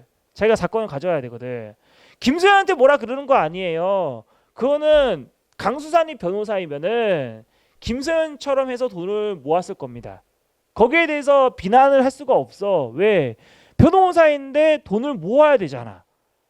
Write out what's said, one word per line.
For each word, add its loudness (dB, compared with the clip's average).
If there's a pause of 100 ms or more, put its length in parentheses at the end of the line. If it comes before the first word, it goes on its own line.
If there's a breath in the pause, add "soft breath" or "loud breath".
(340)
자기가 2
사건을 -4
가져와야 -4
되거든. -12 (460 soft breath)
김소연한테 2
뭐라 4
그러는 -10
거 2
아니에요. -4 (300)
그거는 0 (280)
강수산이 -2
변호사이면은 -4 (360)
김소연처럼 -4
해서 -4
돈을 -6
모았을 -4
겁니다. -16 (500)
거기에 2
대해서 2
비난을 4
할 0
수가 -4
없어. -2
왜? 0 (420 soft breath)
변호사인데 4
돈을 -4
모아야 4
되잖아. -10 (460)